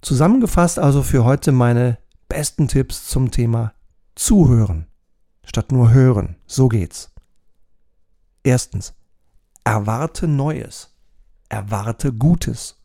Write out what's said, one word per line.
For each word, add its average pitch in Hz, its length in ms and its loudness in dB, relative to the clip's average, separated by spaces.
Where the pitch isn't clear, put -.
Zusammengefasst 175 760 2
also 139 240 2
für 131 200 2
heute 139 280 0
meine 120 480 2
besten - 400 -4
Tipps - 380 -4
zum 127 240 -2
Thema 117 440 -2
Zuhören 117 720 2
statt - 280 -6
nur 120 200 4
hören. 123 460 2
So 131 200 0
geht's. - 460 -6
Erstens, - 540 -2
erwarte 110 640 -4
Neues. 139 680 -6
Erwarte 107 640 -6
Gutes. 131 720 -2